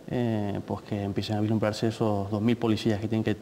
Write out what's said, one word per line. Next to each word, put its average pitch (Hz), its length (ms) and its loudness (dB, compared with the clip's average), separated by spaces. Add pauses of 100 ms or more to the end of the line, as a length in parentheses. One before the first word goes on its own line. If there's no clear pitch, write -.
eh, 107 560 -2
pues 104 160 -6
que 104 220 -4
empiecen 101 340 -2
a 104 40 0
vislumbrarse 107 480 2
esos 104 420 0
dos 107 100 0
mil 113 160 4
policías 110 420 2
que 104 80 -4
tienen 110 160 0
que, 107 180 2